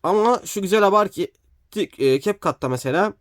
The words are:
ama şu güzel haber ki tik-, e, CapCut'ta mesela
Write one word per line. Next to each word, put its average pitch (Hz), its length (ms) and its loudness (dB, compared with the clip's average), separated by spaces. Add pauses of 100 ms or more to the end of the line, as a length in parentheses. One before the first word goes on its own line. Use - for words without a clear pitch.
ama 214 420 2
şu 196 180 -8
güzel 196 180 2
haber 208 280 4
ki - 240 -8 (380)
tik-, 220 340 -6
e, 135 160 2
CapCut'ta 175 480 -4
mesela 143 520 -2